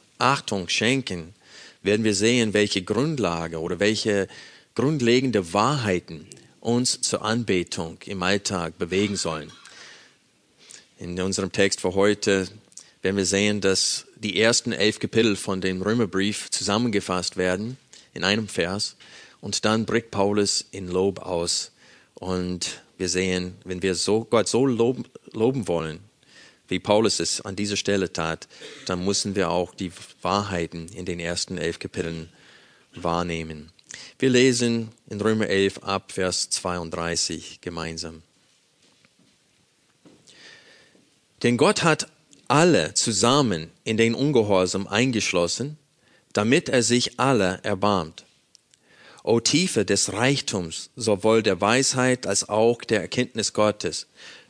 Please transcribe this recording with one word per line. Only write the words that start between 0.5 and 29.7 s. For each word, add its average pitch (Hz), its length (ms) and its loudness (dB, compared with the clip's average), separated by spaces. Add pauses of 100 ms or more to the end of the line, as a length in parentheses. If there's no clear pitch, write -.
schenken, 107 680 -2 (500)
werden 107 200 2
wir 107 100 4
sehen, 110 400 2
welche 104 280 2
Grundlage 90 800 -2
oder 87 180 -4
welche 104 480 2 (480)
grundlegende 120 760 2
Wahrheiten 101 760 0 (320)
uns 123 400 0
zur - 240 -4
Anbetung 95 800 -2
im 95 180 -6
Alltag 90 560 -2
bewegen 95 380 -2
sollen. 80 340 -6 (1500)
In 87 220 -8
unserem 95 320 -2
Text 98 260 2
für 92 160 -2
heute 98 540 2 (520)
werden 95 140 -2
wir 98 100 0
sehen, 101 360 0
dass - 460 0 (100)
die 101 240 -2
ersten 117 320 2
elf 104 260 0
Kapitel 110 380 2
von 95 240 -4
dem 92 200 -2
Römerbrief 101 720 -2
zusammengefasst 101 840 -2
werden 92 400 -2 (360)
in - 120 -4
einem 104 240 0
Vers 92 480 -4 (420)
und - 240 -8
dann 110 220 2
bricht - 260 -2
Paulus 101 600 0
in 92 180 -10
Lob 92 300 0
aus. 87 520 -4 (480)
Und 90 640 -6 (160)
wir 92 120 -4
sehen, 92 440 -2 (100)
wenn 92 200 -8
wir 95 100 2
so, 107 300 0
Gott 113 240 2
so 120 180 2
lob-, 120 420 0 (260)
loben 113 340 0
wollen, 80 320 -4 (680)
wie 92 120 -2
Paulus 104 400 4
es - 220 -4
an 92 140 -10
dieser 101 200 -4
Stelle 98 360 0
tat, 80 360 -4 (400)
dann 90 180 -2
müssen 98 300 -2
wir 92 160 0
auch 87 240 -2